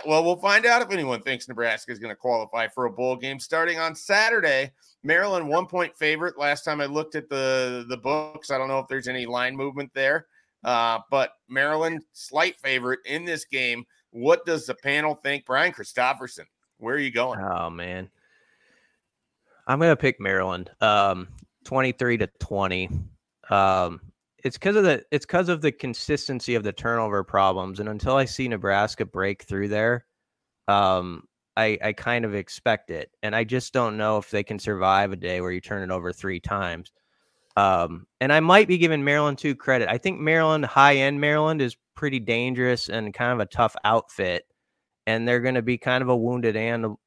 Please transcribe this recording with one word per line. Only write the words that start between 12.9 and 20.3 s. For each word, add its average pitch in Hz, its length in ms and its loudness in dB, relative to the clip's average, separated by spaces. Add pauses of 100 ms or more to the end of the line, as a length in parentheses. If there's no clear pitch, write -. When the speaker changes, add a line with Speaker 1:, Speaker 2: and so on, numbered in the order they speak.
Speaker 1:
in 156 180 -6
this 165 200 -6
game. 123 400 -4 (280)
What 156 320 2
does 160 200 -2
the 123 100 -6
panel 147 400 0
think? 139 300 -4
Brian 151 260 2
Christopherson, 127 760 -4 (340)
where 117 160 -4
are 147 40 -2
you 139 120 -4
going? 117 280 -2
Speaker 2:
Oh, 90 300 -4
man. 90 400 -10 (1600)
I'm 135 120 0
gonna 165 160 6
pick 135 240 0
Maryland, 92 500 -2 (120)